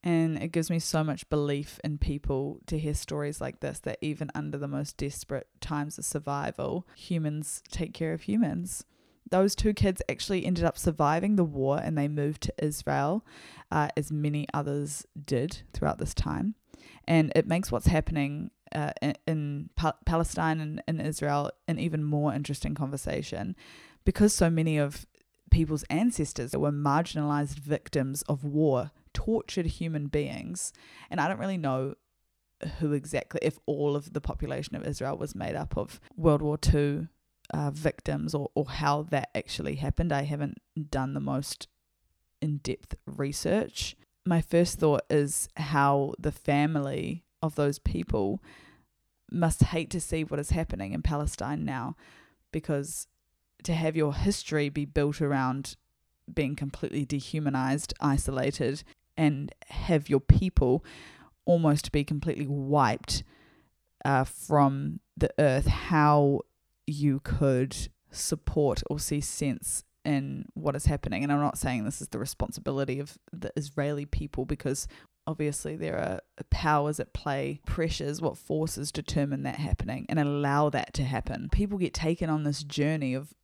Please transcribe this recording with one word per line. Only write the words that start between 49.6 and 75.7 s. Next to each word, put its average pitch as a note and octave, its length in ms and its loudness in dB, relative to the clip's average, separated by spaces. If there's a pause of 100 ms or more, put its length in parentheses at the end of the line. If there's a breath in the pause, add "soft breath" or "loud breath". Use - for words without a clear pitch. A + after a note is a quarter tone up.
hate E3 260 0
to E3+ 100 -4
see D#3+ 220 -2
what D3 160 -4
is D3 120 -4
happening G2 420 -2
in D#3 100 -4
Palestine D3 600 -2
now, C#3 320 -4 (560 loud breath)
because D#3 560 -4 (560)
to F3 100 0
have D#3+ 220 2
your D3+ 180 2
history D#3 540 2
be C#3+ 160 -2
built C#3+ 360 2
around C3+ 560 0 (560)
being C#3+ 220 0
completely C#3+ 500 -4
dehumanized, C#3 960 -2
isolated, C#3 840 0 (340 loud breath)
and D3 360 2 (160)
have D#3 400 2
your C#3 120 4
people - 640 6 (600 loud breath)
almost D#3+ 460 4
be C#3+ 140 0
completely D3 420 -2
wiped, C3+ 800 2 (800 soft breath)
uh, C3+ 200 4
from C#3+ 760 2 (160)
the - 220 2
earth, C#3+ 280 6
how D3 760 6 (460)
you D3 340 2
could C3+ 560 2 (340)
support - 800 0
or D3+ 100 -2
see D3 220 -2
sense - 640 -4 (200)
in C#3 500 0
what D3+ 200 -2
is D3 120 0
happening. B2 360 0
And C#3+ 80 0
I'm C#3+ 100 4
not C#3+ 180 0
saying B2+ 260 -2
this B2 160 -4
is - 80 -10
the - 100 -8
responsibility C3+ 800 -4
of C#3+ 200 -10 (140)
the F3 240 -8
Israeli D3 500 -2
people, - 400 -2
because - 420 -2 (380 loud breath)
obviously D3+ 500 -4